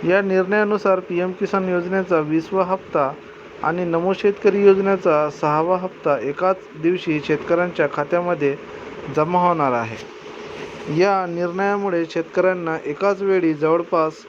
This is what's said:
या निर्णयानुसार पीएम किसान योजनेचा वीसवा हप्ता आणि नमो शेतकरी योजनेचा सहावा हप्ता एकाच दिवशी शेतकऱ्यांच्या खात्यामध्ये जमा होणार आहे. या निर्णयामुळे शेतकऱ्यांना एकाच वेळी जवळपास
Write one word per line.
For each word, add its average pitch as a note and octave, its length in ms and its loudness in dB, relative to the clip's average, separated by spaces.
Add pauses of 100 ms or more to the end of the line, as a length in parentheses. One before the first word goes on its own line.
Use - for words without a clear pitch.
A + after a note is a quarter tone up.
या F#3+ 120 4
निर्णयानुसार G3 760 2
पीएम F3+ 320 -2
किसान F#3+ 380 -2
योजनेचा F3+ 500 0
वीसवा D#3+ 440 0
हप्ता E3+ 500 -2 (500)
आणि F3 220 -2
नमो E3+ 280 0
शेतकरी G3+ 520 2
योजनेचा F#3+ 640 4 (120)
सहावा D#3+ 360 2
हप्ता E3 440 -2
एकाच F3 360 0 (240)
दिवशी E3 440 0
शेतकऱ्यांच्या E3+ 680 0
खात्यामध्ये D#3 600 0 (600)
जमा D#3+ 240 2
होणार E3+ 320 2
आहे. A2+ 260 -2 (1040)
या F#3+ 280 2
निर्णयामुळे F3+ 760 -2
शेतकऱ्यांना E3+ 800 -2
एकाच F#3+ 360 0
वेळी F#3 320 2
जवळपास D#3+ 600 2 (160)